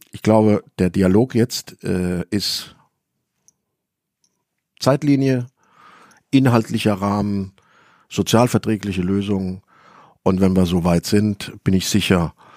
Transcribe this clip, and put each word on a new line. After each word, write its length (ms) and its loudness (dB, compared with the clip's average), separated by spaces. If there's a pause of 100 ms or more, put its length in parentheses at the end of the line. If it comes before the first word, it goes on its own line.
(120)
ich 100 -16
glaube, 420 4 (160)
der 100 2
Dialog 460 2
jetzt, 480 -4
äh, 460 -4
ist 460 -6 (2000)
Zeitlinie, 680 0 (840)
inhaltlicher 640 2
Rahmen, 580 -4 (560)
sozialverträgliche 920 0
Lösungen. 600 -4 (640)
Und 180 2
wenn 140 4
wir 100 4
so 180 0
weit 220 0
sind, 480 -2 (100)
bin 100 0
ich 140 0
sicher, 460 0 (240)